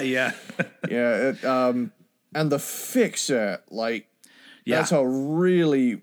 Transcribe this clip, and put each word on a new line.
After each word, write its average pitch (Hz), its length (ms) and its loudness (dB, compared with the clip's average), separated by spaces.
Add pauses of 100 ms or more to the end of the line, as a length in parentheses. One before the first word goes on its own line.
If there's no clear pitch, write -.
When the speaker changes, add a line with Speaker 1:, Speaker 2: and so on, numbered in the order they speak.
Speaker 1:
Yeah. 127 300 -2 (560)
Speaker 2:
yeah, 120 400 0
it, - 160 -6
um, 127 480 0 (420)
and 156 160 0
The 180 80 2
Fixer, 131 1040 -2 (100)
like, 113 360 -4 (580)
Speaker 1:
Yeah. - 140 0
Speaker 2:
that's 160 120 -2
a 147 140 4
really 143 960 2